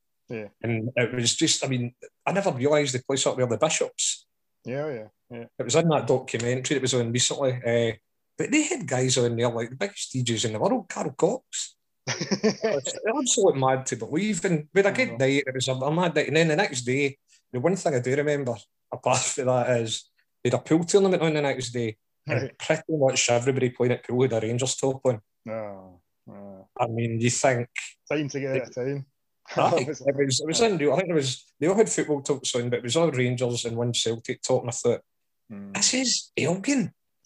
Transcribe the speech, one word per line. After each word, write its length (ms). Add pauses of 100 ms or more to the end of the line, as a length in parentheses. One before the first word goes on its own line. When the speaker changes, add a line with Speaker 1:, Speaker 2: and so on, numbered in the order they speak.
(300)
Speaker 1:
Yeah. 180 (140)
Speaker 2:
And 340
it 180
was 220
just, 280
I 40
mean, 260 (320)
I 60
never 200
realised 440
the 80
place 240
up 100
there, 100
the 100
Bishops. 680 (380)
Speaker 1:
Yeah, 300
yeah, 140 (220)
yeah. 160 (140)
Speaker 2:
It 40
was 120
in 140
that 180
documentary 680
that 60
was 120
on 180
recently, 420 (120)
uh, 300 (420)
but 140
they 120
had 240
guys 300
on 180
there, 140
like, 220
the 40
biggest 380
D 100
Js 220
in 80
the 60
world, 300
Carl 280
Cox. 580 (320)
Speaker 1:
<laughs> 0
Speaker 2:
It's 880 (120)
absolutely 520
mad 280
to 80
believe. 500
And 280
we 80
had 120
a 20
good 140
Speaker 1:
I 20
know. 60
Speaker 2:
night, 280
it 80
was 140
a, 60
a 200
mad 220
night. 120
And 100
then 100
the 80
next 260
day, 360 (340)
the 80
one 160
thing 200
I 40
do 160
remember, 400 (360)
apart 280
from 280
that, 220 (120)
is 280 (340)
we 60
had 100
a 40
pool 220
tournament 360
on 120
the 80
next 300
day, 260 (300)
and 160
Speaker 1:
Right. 140
Speaker 2:
pretty 320
much 400
everybody 400
playing 240
at 140
pool 160
had 100
a 140
Rangers 280
top 300
on. 160 (240)
Speaker 1:
No, 560 (260)
no. 400 (120)
Speaker 2:
I 80
mean, 320
you 100
think 380 (420)
Speaker 1:
Time 200
to 100
get 220
out 80
of 60
town. 300 (260)
<laughs> 260
Speaker 2:
Aye, 280 (220)
it 80
was, 260
it 60
was 140
Speaker 1:
Aye. 60
Speaker 2:
unreal. 260
I 40
think 120
there 60
was, 280 (160)
they 80
all 80
had 140
football 320
tops 340
on, 140
but 100
it 40
was 120
all 160
Rangers 540
and 100
one 180
Celtic 480
top, 200
and 80
I 40
thought, 280 (500)
Speaker 1:
Mm. 220
Speaker 2:
"This 200
is 440
Elgin." 560 (320)